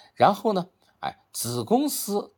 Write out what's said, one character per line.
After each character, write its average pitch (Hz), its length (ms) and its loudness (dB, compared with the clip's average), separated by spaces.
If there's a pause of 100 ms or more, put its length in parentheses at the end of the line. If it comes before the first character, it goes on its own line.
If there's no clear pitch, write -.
(140)
然 156 200 6
后 220 180 -2
呢， 180 160 -2 (320)
哎， - 320 -10
子 120 320 -4
公 262 240 2
司 - 500 -6